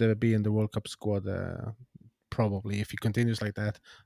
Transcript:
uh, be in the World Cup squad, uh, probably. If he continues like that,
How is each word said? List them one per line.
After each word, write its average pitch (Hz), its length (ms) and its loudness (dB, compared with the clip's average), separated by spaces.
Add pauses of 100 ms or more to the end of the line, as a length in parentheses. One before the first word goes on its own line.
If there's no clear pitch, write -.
uh, 110 140 6
be 113 180 4
in 107 100 2
the 107 80 2
World 107 220 2
Cup 107 160 -4
squad, 101 400 -2
uh, 92 420 -6 (580)
probably. 101 520 0
If - 100 -6
he 98 60 -8
continues 113 440 0
like 104 140 -4
that, 107 240 -4 (260)